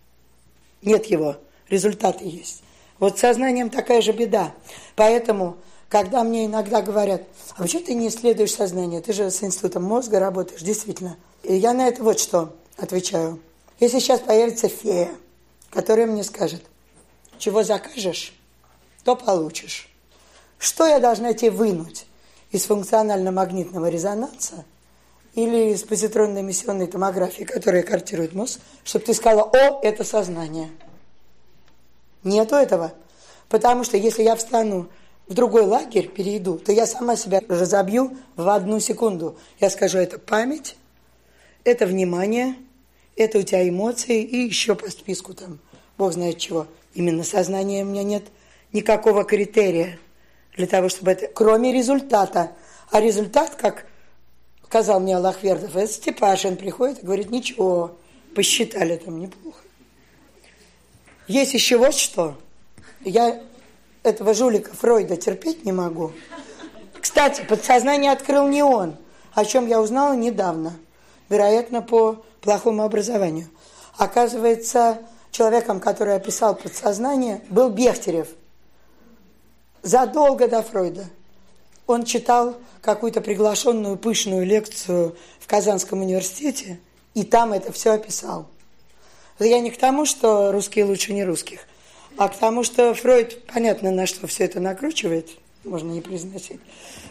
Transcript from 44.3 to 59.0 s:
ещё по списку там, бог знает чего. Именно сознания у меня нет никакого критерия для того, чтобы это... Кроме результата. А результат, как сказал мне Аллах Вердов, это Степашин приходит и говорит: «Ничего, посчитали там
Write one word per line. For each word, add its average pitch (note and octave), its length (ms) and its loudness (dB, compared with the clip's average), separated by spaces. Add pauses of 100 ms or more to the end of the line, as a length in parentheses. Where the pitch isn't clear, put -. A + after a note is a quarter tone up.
ещё G#3 280 -2
по G3+ 160 -8
списку - 440 -12
там, F3 240 -18 (400)
бог - 160 0
знает E3+ 240 -4
чего. D#3+ 280 -6 (280)
Именно E3+ 280 0
сознания G3 600 -2
у G3 40 -6
меня G3 160 -6
нет G#3 220 -4 (480)
никакого G#3 520 4
критерия G3 720 0 (580)
для F#3 100 -2
того, F#3 220 2
чтобы F#3 220 0
это... F#3 160 0
Кроме A3 440 4
результата. A#3+ 800 0 (380)
А - 80 4
результат, G#3+ 580 2
как - 280 -2 (800)
сказал G#3 360 2
мне F#3 180 0
Аллах F#3 240 -2
Вердов, F3 340 -2
это G#3+ 160 -2
Степашин G3 640 0
приходит A#3+ 460 -4
и - 20 -18
говорит: F#3+ 260 -4
«Ничего, F3+ 680 -2 (360)
посчитали G3+ 640 0
там E3 240 -12